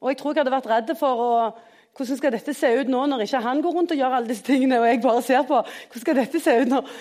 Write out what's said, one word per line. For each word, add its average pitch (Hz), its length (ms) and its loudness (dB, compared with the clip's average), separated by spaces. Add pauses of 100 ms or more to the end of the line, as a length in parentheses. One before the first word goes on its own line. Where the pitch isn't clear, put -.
og 240 80 -4
jeg 269 80 -2
tror 294 160 -4
jeg 311 80 2
hadde 254 140 0
vært 262 160 -4
redd 233 260 0
for 254 240 0
å, 240 120 0 (640)
hvordan 262 200 -4
skal 277 160 0
dette 262 240 -6
se 269 220 2
ut 269 100 -2
nå 254 200 0
når 240 160 -2
ikke 247 200 -2
han 269 160 0
går 320 140 -2
rundt 349 180 0
og 277 60 -2
gjør 254 180 0
alle 233 140 -2
disse 214 140 -8
tingene, 262 360 2
og 233 60 4
jeg 233 160 2
bare 247 220 2
ser 269 200 2
på? 277 160 2
Hvordan - 440 -16
skal 311 120 2
dette 277 240 -2
se 277 220 4
ut 240 80 0
når, 269 180 -2 (120)